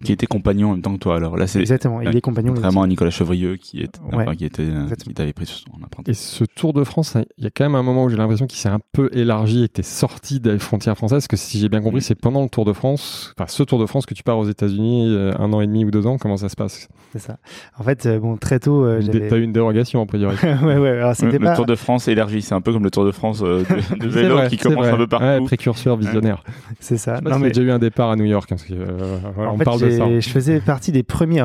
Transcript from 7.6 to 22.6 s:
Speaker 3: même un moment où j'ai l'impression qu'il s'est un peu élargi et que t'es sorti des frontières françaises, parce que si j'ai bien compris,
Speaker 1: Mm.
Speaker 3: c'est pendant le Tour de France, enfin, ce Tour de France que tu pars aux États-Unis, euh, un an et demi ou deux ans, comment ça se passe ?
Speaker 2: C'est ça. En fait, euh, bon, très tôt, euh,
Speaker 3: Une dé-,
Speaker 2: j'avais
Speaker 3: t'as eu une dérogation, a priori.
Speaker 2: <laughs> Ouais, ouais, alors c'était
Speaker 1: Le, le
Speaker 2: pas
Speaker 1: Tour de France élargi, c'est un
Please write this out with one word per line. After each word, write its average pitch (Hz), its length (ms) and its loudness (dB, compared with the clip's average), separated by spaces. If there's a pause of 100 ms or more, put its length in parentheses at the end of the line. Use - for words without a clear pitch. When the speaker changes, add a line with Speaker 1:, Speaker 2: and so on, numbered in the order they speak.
Speaker 3:
même 147 100 0
un 127 80 2
moment 127 220 2
où 127 40 0
j'ai 113 80 0
l'impression 110 300 0
qu'il - 100 -14
s'est - 120 -2
un 104 100 0 (140)
peu 139 200 2
élargi 117 500 2
et 113 40 2
que - 60 -12
t'es 92 100 -4
sorti - 560 -4
des 113 180 2
frontières 104 400 -2
françaises, 117 220 0
parce 135 80 -4
que 104 100 0
si - 220 -6
j'ai 104 100 2
bien 107 140 2
compris, 113 160 0
Speaker 1:
Mm. - 20 2
Speaker 3:
c'est - 180 -2
pendant 135 220 2
le 131 80 -2
Tour 110 160 0
de 104 80 2
France, - 640 -4
enfin, 90 100 -4
ce - 140 -2
Tour 135 160 2
de 110 80 2
France 131 220 -2
que 107 80 -10
tu - 80 -14
pars 113 160 0
aux 104 100 0
États-Unis, 107 600 0
euh, 98 280 2
un 104 160 0
an 107 80 2
et 104 60 2
demi 110 180 2
ou 104 60 0
deux 104 160 2
ans, 131 100 0
comment 104 200 -2
ça 98 120 -6
se - 60 -10
passe ? - 320 -8 (240)
Speaker 2:
C'est 113 80 -12
ça. 110 180 -14 (400)
En 120 60 -10
fait, 123 240 -2
euh, 110 120 2
bon, 113 180 -2
très - 220 0
tôt, 143 240 4
euh, 113 180 2
Speaker 3:
Une 104 40 0
dé-, 107 140 2
Speaker 2:
j'avais 104 80 0
Speaker 3:
t'as 113 100 2
eu 117 60 2
une 113 100 -2
dérogation, 113 480 2
a 110 60 0
priori. 101 340 0
Speaker 2:
<laughs> 147 220 2
Ouais, 151 160 4
ouais, 139 100 4
alors 120 260 2
c'était 120 180 2
Speaker 1:
Le, 143 40 2
le 110 80 2
Speaker 2:
pas 170 100 4
Speaker 1:
Tour 120 120 2
de 117 80 2
France 123 320 -2
élargi, 107 340 2
c'est 101 140 -4
un 92 60 0